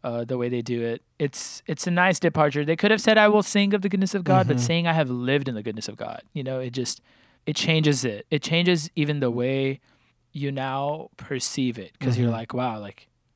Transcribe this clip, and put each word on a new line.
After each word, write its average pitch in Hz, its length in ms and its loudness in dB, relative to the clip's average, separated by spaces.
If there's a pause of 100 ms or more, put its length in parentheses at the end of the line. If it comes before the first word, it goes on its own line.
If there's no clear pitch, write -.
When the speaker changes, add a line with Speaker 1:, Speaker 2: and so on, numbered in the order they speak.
Speaker 1:
Uh, 120 200 -4
the 123 140 -4
way 120 120 -2
they 120 120 -2
do 120 200 -4
it. 117 200 -6 (180)
It's, - 480 -4
it's - 180 -4
a 180 60 -2
nice 180 280 2
departure. 147 440 2
They 160 140 0
could 208 140 2
have 214 100 2
said, 220 160 6
"I 214 100 6
will 208 160 6
sing 202 300 2
of 202 80 0
the 196 80 -2
goodness 196 260 0
of 185 80 -2
God," 185 240 4
but - 100 2
Speaker 2:
Mm-hmm. 120 80 2
Speaker 1:
saying, 170 220 2
"I 165 60 2
have 151 160 2
lived 131 400 0
in 120 60 -4
the 107 80 -6
goodness 107 260 -6
of 101 80 -14
God," - 240 -10 (120)
you 147 100 -8
know, 131 160 -6
it 127 120 -8
just, 123 300 -6 (440)
it 151 120 -4
changes 151 480 2
it. 107 260 -6
It 147 100 0
changes 170 540 2
even 147 240 0
the 131 100 2
way 135 520 -2 (500)
you 139 220 -6
now 139 640 -6
perceive 127 600 -4
it, - 220 -18
'cause 123 180 0
you're 123 100 2
Speaker 2:
Mm-hmm. 113 100 0
Speaker 1:
like, 113 160 -10
"Wow, 120 260 -4
like, - 300 -16 (260)